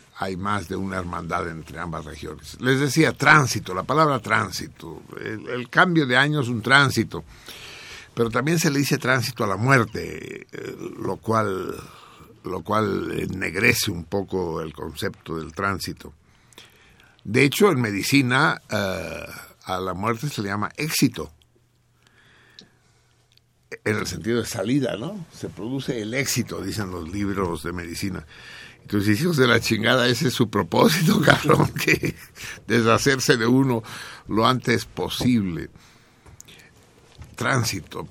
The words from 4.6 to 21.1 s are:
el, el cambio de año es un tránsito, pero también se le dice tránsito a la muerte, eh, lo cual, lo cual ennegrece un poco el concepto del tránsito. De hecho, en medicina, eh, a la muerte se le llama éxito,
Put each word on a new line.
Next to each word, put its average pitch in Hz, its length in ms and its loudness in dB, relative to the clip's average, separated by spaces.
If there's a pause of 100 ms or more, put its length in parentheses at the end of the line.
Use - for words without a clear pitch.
el, 107 300 -10
el 123 200 -6
cambio 165 380 4
de 123 100 4
año 147 260 4
es 113 60 0
un 117 140 -2
tránsito, 117 600 4 (920)
pero 117 160 0
también 143 300 0
se 170 100 2
le 139 80 0
dice 139 200 0
tránsito 127 440 0
a 104 60 0
la 95 80 -2
muerte, 104 960 0
eh, - 240 -12 (240)
lo 95 160 -4
cual, 101 580 -2 (720)
lo 90 180 -6
cual 95 560 0
ennegrece 92 720 0
un 85 140 -6
poco 87 560 -4
el 80 120 -8
concepto 80 640 -8
del 78 140 -8
tránsito. 92 600 -6 (1120)
De 120 180 2
hecho, 170 300 6
en 127 80 2
medicina, 127 920 2
eh, 87 560 -4 (380)
a 92 160 -4
la 92 140 -4
muerte 113 340 -4
se 117 140 -6
le 98 80 -4
llama 104 260 -2
éxito, 135 560 -2 (2500)